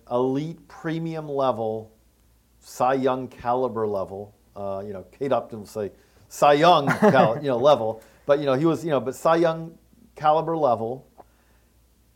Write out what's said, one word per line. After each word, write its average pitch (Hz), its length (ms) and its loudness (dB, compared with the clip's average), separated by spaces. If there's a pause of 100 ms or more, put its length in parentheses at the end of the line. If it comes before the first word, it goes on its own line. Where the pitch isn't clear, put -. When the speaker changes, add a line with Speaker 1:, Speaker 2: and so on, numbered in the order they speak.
(100)
Speaker 1:
elite 131 560 -4
premium 160 640 -10
level, 113 640 -4 (640)
Cy - 360 -2
Young 131 340 -2
caliber 120 580 -2
level. 98 480 -8 (220)
Uh, 98 280 -8
you 104 80 -12
know, 92 200 -14
Kate 139 200 -6
Upton 117 280 -4
will 98 60 -16
say 104 260 -8 (360)
Cy 147 260 4
Young 151 340 4
Speaker 2:
<laughs> 156 100 -2
Speaker 1:
cal-, 123 380 4
you 143 120 -6
know, 127 80 0
level, 113 460 2 (240)
but, 143 140 4
you 151 40 -6
know, 139 100 2
he 143 120 0
was, 165 180 0
you 170 60 -4
know, 135 100 2
but 120 140 -6
Cy 165 220 2
Young 165 420 -2 (380)
caliber 156 400 0
level 123 500 -2 (1080)